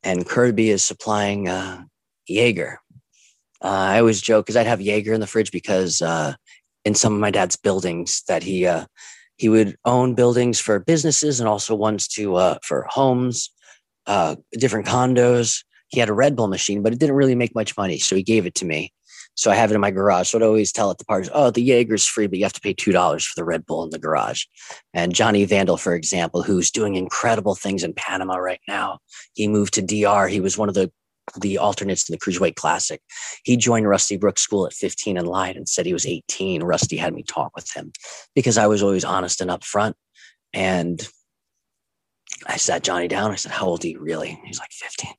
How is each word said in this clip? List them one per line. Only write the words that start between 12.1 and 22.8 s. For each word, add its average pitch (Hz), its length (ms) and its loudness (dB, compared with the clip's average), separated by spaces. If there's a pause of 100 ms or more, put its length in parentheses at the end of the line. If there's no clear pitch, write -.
uh, 90 280 4
for 67 260 -4
homes, 127 600 0 (560)
uh, 87 300 0 (180)
different 113 320 0
condos. 123 760 2 (240)
He 127 120 -2
had 113 100 2
a 107 40 0
Red 131 220 4
Bull 117 120 0
machine, 101 360 -2
but 110 100 2
it 120 60 -6
didn't 143 160 4
really 135 200 4
make 120 200 0
much 110 200 -4
money. 92 220 -2
So - 180 0
he 95 80 2
gave 107 220 2
it 90 100 -6
to 92 100 -4
me. 78 280 -6 (440)
So 110 140 2
I 98 40 6
have 110 140 4
it 107 60 2
in 104 60 2
my 101 100 2
garage. 95 380 2
So 117 80 0
I'd 110 60 4
always 110 280 4
tell 101 200 0
at 87 60 -6
the - 60 -18
parties, 98 300 -2
"Oh, 143 160 4
the 120 120 0
Jaeger's 120 460 4
free, 104 200 0
but 92 100 -4
you 101 80 0
have 95 80 -2
to - 80 -14
pay 101 120 -4
two 98 200 0